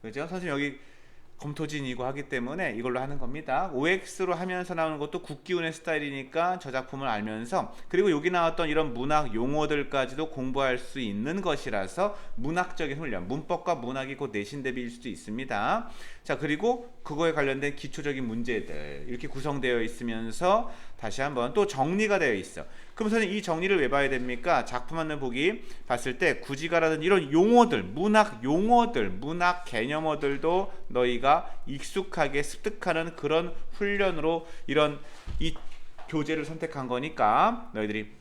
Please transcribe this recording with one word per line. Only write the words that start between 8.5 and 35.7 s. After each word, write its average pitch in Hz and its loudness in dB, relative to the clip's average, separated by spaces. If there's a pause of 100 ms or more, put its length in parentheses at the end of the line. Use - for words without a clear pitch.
이런 151 2
문학 135 2
용어들까지도 143 0
공부할 131 0
수 - -8
있는 120 -2
것이라서 143 -2 (180)
문학적인 143 0
훈련, 101 -4
문법과 165 -2
문학이 131 -6
곧 135 -4
내신 107 -4
대비일 123 -4
수도 120 -10
있습니다. 120 -4 (360)
자, 139 0
그리고 160 0 (100)
그거에 160 0
관련된 143 0
기초적인 135 -4
문제들 85 -4
이렇게 123 -4
구성되어 131 0
있으면서 117 0 (280)
다시 110 -4
한번 127 0
또 208 6
정리가 190 2
되어 135 4
있어. 92 -6 (280)
그럼 220 0
선생님 214 2
이 214 0
정리를 180 2
왜 131 4
봐야 139 4
됩니까? 123 2
작품 139 -4
하나 156 -2
보기 139 0 (240)
봤을 123 -2
때 156 4
구지가라든 160 2
이런 170 4
용어들, 202 8
문학 151 2
용어들, 196 4
문학 165 0
개념어들도 147 0 (180)
너희가 127 4 (160)
익숙하게 143 0
습득하는 170 -2
그런 165 0 (220)
훈련으로 175 2 (220)
이런 147 2 (400)
이 160 2 (540)